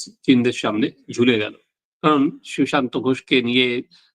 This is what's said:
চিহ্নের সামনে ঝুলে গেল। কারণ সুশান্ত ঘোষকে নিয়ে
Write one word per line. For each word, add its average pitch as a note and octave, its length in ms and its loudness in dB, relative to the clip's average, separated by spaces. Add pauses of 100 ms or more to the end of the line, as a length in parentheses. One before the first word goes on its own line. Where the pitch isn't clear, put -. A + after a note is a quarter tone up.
(220)
চিহ্নের B2 320 2
সামনে G#2+ 380 -4 (200)
ঝুলে A#2 280 2
গেল। G#2+ 140 -6 (480)
কারণ D3+ 440 2
সুশান্ত C3+ 520 -2
ঘোষকে B2+ 440 0
নিয়ে B2 420 0 (320)